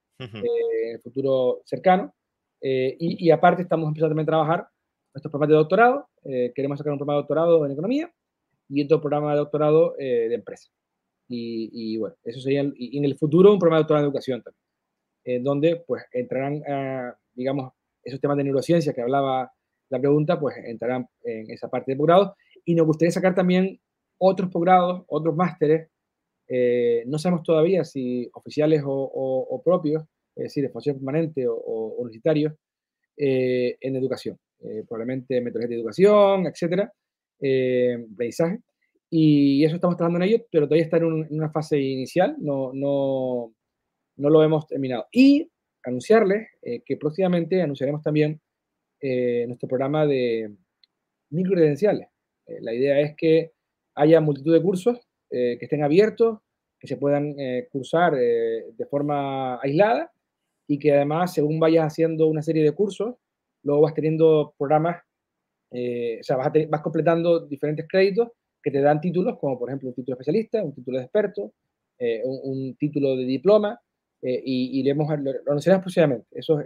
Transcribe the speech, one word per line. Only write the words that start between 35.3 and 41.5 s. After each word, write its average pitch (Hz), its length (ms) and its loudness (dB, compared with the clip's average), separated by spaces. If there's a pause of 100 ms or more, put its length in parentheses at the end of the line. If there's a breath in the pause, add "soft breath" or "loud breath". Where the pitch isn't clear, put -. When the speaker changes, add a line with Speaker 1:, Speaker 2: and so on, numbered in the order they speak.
Speaker 2:
metodología 120 340 -6
de 117 60 -6
educación, 196 640 4
etcétera, 175 480 -2 (480)
eh, 127 720 0
aprendizaje. 165 460 -2 (500)
Y 147 560 4
eso 156 100 2
estamos 175 220 0
trabajando 170 260 0
en 196 80 2
ello, 226 200 2
pero 151 140 4
todavía 151 180 4
está 160 140 0
en 165 80 2
un, 160 200 -2
en 151 100 -10
una 156 140 -4
fase 156 300 -2